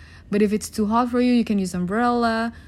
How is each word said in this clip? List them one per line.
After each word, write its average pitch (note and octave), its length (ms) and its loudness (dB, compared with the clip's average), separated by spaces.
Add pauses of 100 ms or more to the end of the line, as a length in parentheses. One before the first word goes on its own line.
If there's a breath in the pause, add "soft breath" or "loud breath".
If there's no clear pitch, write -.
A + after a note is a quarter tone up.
(300 loud breath)
But G3+ 120 2
if G3+ 100 2
it's G#3+ 160 -4
too G#3 180 -2
hot A#3 240 0
for B3 100 0
you, B3 120 4
you A#3+ 120 4
can G#3 140 0
use F3+ 160 -4
umbrella. A3+ 760 0 (160 loud breath)